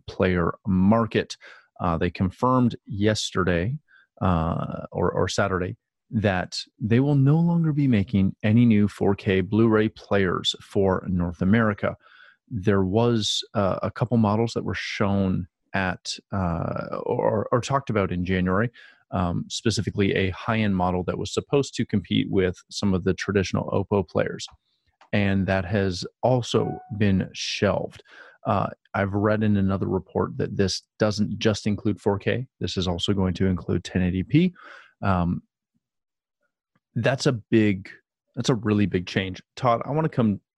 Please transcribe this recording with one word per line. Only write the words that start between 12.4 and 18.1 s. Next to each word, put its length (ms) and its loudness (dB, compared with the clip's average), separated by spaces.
There 360 0
was, 580 0
uh, 280 0
a 80 -4
couple 260 -2
models 380 2
that 100 -4
were 100 -6
shown 720 -2
at, 420 -4
uh, 720 -4
or, 500 -2
or 80 2
talked 300 -2
about 200 0